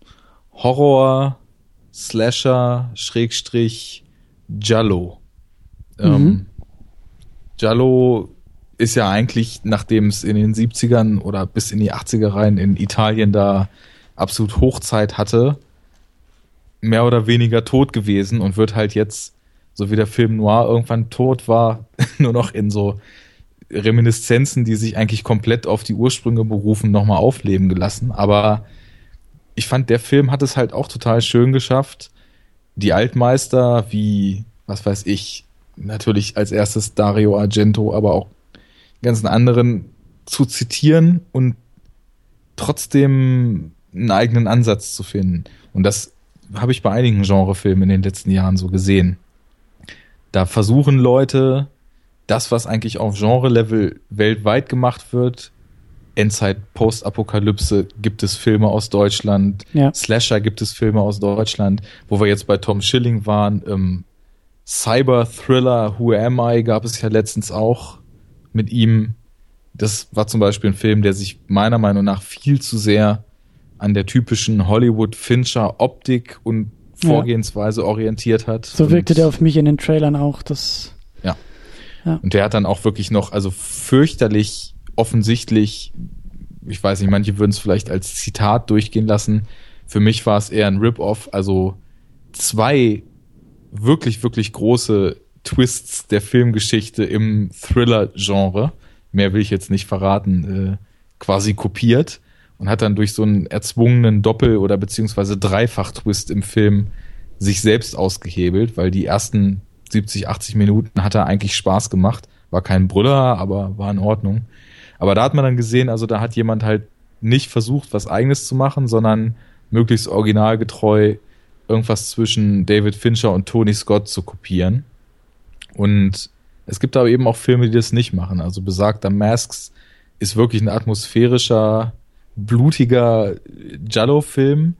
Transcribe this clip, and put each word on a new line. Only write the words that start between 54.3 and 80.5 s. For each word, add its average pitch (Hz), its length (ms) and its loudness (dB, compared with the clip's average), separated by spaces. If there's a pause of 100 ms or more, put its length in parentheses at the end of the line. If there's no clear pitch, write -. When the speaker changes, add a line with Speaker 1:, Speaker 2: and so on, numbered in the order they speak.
Speaker 1:
gemacht 123 420 -2
wird, 123 400 -4 (640)
Endzeit, 104 580 -2
Postapokalypse, 104 1160 -2 (120)
gibt 104 220 -4
es 101 140 -4
Filme 107 300 2
aus 104 220 -2
Deutschland, 101 840 0
Speaker 2:
Ja. 143 200 4
Speaker 1:
Slasher 113 460 0
gibt 107 220 -4
es 110 100 -6
Filme 107 300 0
aus 101 180 -2
Deutschland, 101 640 -2 (260)
wo 104 140 0
wir 104 60 4
jetzt 101 200 0
bei 101 80 2
Tom 101 260 -2
Schilling 120 440 -2
waren, 104 420 0
ähm, 92 360 -2 (640)
Cyber-Thriller 120 1300 0
Who 117 140 2
Am 120 260 0
I 117 240 2
gab 113 220 0
es 110 160 -8
ja 110 80 -2
letztens 107 420 -2
auch 110 460 -2 (580)
mit 110 160 -2
ihm. 113 440 2 (580)
Das - 380 -6
war 107 160 -2
zum 113 120 -2
Beispiel 101 300 2
ein 98 60 0
Film, 107 260 2
der 101 120 2
sich 98 340 -8
meiner 110 320 2
Meinung 101 260 2
nach 98 160 -2
viel - 400 -2
zu - 160 -6
sehr 107 460 2 (560)
an 101 160 0
der 98 100 0
typischen 110 640 0
Hollywood-Fincher-Optik 120 1800 0
und 110 280 -4 (300)
Speaker 2:
Ja. 165 80 2
Speaker 1:
Vorgehensweise 113 720 0
orientiert 110 640 -2
hat. 113 200 -6
Speaker 2:
So 156 240 2
wirkte 170 220 2
Speaker 1:
Und 151 40 4
Speaker 2:
der 160 100 4
auf 147 140 -2
mich 160 160 4
in 147 80 4
den 147 140 2
Trailern 151 360 0
auch, 143 280 -2
das - 500 -8 (300)